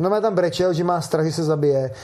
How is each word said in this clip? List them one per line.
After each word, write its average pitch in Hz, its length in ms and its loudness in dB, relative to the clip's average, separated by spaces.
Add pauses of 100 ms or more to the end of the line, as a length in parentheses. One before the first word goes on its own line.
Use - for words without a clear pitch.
No, 180 100 0
má 214 100 2
tam 214 140 0
brečel, 180 380 0
že 165 120 0
má 175 160 0
strach, 160 260 -2
že 160 60 -2
se 165 120 -2
zabije, 143 460 0 (140)